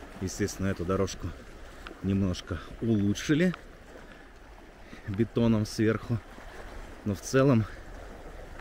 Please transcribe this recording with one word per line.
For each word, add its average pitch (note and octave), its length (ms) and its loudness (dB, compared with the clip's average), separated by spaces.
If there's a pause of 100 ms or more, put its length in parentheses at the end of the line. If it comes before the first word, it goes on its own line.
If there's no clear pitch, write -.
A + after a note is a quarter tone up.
(200)
Естественно, F#2+ 460 -2
эту F#2 180 0
дорожку F#2 440 0 (720)
немножко F#2+ 560 0 (220)
улучшили A2+ 760 4 (1500)
бетоном A2 580 4
сверху, A2 540 2 (840)
но G#2 100 2
в - 60 -4
целом C3 440 6 (960)